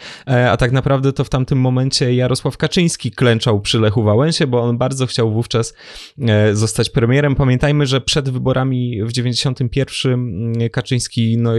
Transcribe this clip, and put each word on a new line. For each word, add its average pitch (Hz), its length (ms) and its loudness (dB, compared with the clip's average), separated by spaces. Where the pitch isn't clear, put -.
e, 123 240 4
a - 60 2
tak 123 140 2
naprawdę 135 420 2
to 139 100 -2
w - 60 -4
tamtym 131 300 0
momencie 127 560 0
Jarosław 127 420 -2
Kaczyński 160 540 0
klęczał 113 500 2
przy 113 180 -2
Lechu 107 240 2
Wałęsie, 139 440 2
bo 123 160 0
on 120 140 0
bardzo 131 300 -2
chciał 113 260 -2
wówczas, 113 400 -2
e, 107 340 4
zostać 110 340 0
premierem. 135 460 2
Pamiętajmy, 143 500 2
że 131 160 0
przed 135 280 -2
wyborami 127 720 -2
w 117 80 -4
dziewięćdziesiątym 123 580 -2
pierwszym 135 160 -2
Kaczyński, 120 640 -2
no, 117 220 2